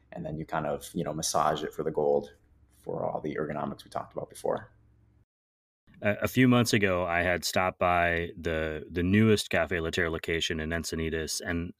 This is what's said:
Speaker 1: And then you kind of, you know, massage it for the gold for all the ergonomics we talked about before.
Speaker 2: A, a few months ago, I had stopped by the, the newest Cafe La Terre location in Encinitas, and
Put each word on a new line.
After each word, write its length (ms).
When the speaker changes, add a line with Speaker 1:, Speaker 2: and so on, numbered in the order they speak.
Speaker 1:
And 140
then 120
you 100
kind 200
of, 280
you 100
know, 80
massage 500
it 100
for 120
the 80
gold 400
for 220
all 160
the 160
ergonomics 480
we 60
talked 240
about 160
before. 420
Speaker 2:
A, 220
a 60
few 200
months 240
ago, 320
I 180
had 220
stopped 340
by 520
the, 500
the 120
newest 480
Cafe 300
La 100
Terre 200
location 500
in 100
Encinitas, 760
and 360